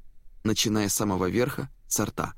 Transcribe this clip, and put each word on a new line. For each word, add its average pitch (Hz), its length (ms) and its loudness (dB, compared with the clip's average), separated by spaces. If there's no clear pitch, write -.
начиная 107 440 2
с 98 60 0
самого 95 340 2
верха, 127 400 0
со - 180 0
рта. - 320 -4